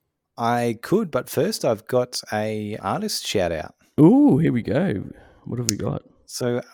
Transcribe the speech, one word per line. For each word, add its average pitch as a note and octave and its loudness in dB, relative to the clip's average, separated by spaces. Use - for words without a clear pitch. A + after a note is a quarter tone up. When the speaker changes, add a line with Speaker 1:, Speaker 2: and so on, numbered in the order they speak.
Speaker 1:
I A#2+ 0
could, F#3+ 0
but B2 -4
first E3+ -2
I've A2+ -2
got B2 -2
a G#2+ -4
artist E3+ -6
shout F2+ 0
out. - -8
Speaker 2:
Ooh, A3+ 8
here C#3+ 0
we A#2+ -2
go. B2+ -2
What - -8
have A#2 -2
we G#2 0
got? - -4
Speaker 1:
So A#2+ -4